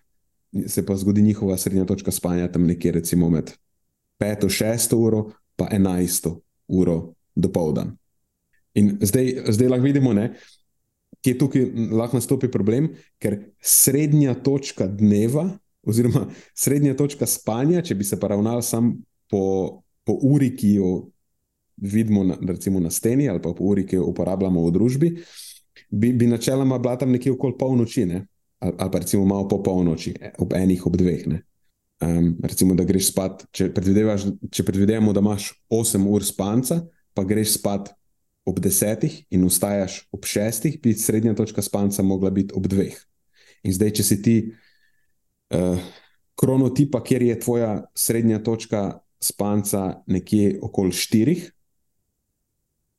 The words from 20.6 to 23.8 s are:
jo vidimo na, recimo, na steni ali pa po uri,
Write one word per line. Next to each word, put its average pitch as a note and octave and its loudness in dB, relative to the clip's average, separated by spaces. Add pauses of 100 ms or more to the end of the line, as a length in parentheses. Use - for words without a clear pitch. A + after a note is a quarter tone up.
jo F#2+ 2 (920)
vidimo G#2 2
na, F2+ 0
recimo, F#2 -2
na E2 -2
steni C3 0
ali E2+ -2
pa E2+ -4
po F2+ -4
uri, G2 2